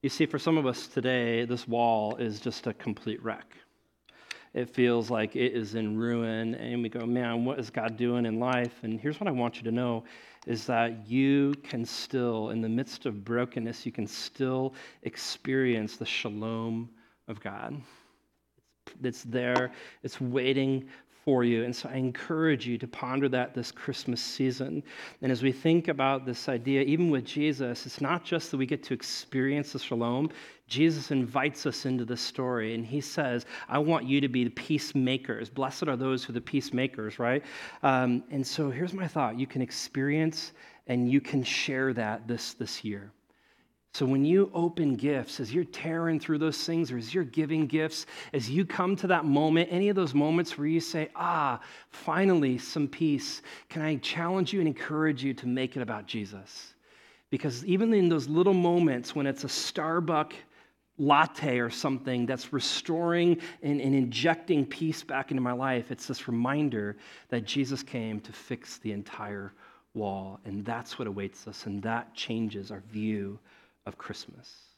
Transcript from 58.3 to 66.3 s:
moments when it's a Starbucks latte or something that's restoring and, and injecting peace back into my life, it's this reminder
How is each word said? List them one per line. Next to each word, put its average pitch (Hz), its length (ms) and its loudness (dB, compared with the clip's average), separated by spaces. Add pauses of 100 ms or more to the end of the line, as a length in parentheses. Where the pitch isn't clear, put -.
moments 170 600 4
when 143 100 2
it's 135 180 -2
a 135 40 -4
Starbucks 160 840 0 (640)
latte 143 600 6
or 117 120 0
something 127 560 -2
that's 127 260 -4
restoring 170 840 2 (240)
and, 143 180 2
and 135 140 4
injecting 139 720 4
peace 156 360 -4
back 135 280 -4
into 131 120 0
my 123 100 2
life, 123 380 0
it's - 160 -8
this - 220 -6
reminder 117 720 0 (320)